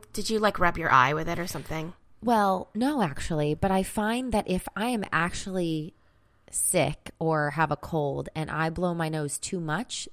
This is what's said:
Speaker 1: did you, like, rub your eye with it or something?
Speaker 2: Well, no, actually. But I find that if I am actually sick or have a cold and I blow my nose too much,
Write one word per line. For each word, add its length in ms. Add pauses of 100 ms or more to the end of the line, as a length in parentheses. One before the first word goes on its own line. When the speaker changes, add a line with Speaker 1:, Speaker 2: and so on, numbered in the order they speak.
(120)
Speaker 1:
did 160
you, 100
like, 200
rub 180
your 140
eye 240
with 120
it 120
or 80
something? 460 (300)
Speaker 2:
Well, 520
no, 260
actually. 540
But 160
I 100
find 500
that 160
if 280
I 140
am 220
actually 840 (580)
sick 640
or 340
have 200
a 60
cold 580
and 160
I 180
blow 240
my 140
nose 320
too 220
much, 520